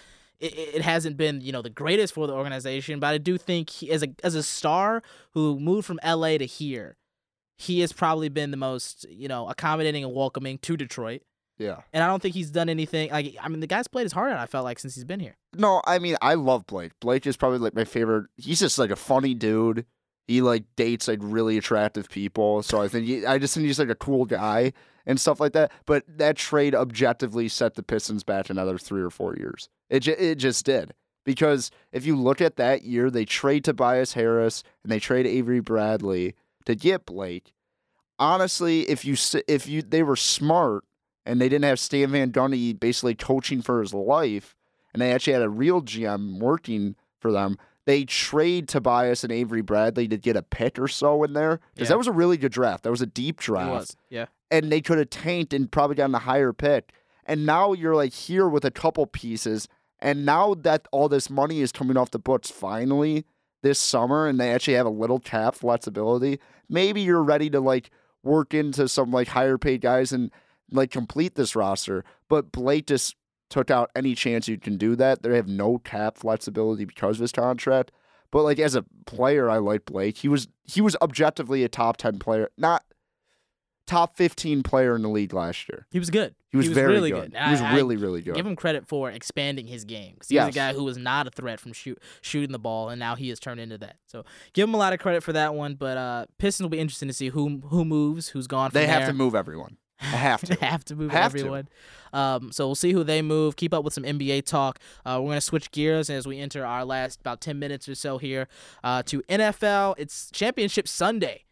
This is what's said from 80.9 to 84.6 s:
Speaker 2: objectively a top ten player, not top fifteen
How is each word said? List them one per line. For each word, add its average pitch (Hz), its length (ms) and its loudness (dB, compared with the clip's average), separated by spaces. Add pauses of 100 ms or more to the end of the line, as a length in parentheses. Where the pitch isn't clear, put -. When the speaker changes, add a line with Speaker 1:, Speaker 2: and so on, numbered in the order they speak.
Speaker 2:
objectively 135 600 2
a 113 40 2
top 117 280 0
ten 107 220 -2
player, 110 400 -2
not 160 260 2 (1000)
top 170 320 2
fifteen 156 440 0